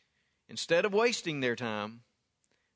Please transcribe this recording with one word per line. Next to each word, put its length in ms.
Instead 360
of 80
wasting 480
their 160
time, 460